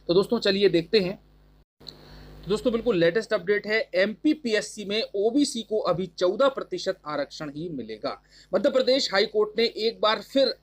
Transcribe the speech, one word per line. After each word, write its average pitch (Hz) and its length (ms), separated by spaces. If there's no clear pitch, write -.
तो 175 60
दोस्तों 196 280
चलिए 196 280
देखते 170 300
हैं। 185 200
तो - 100
दोस्तों 214 240
बिल्कुल 226 240
लेटेस्ट 175 360
अपडेट 202 340
है, 220 120
एमपीपीएससी 214 920
में 208 160
ओबीसी 226 460
को 214 200
अभी 185 280
चौदह 202 400
प्रतिशत 185 480
आरक्षण 147 420
ही 151 200
मिलेगा। 110 460
मध्य 208 180
प्रदेश 254 440
हाई 202 120
कोर्ट 208 340
ने 226 60
एक 214 360
बार 214 220
फिर 262 400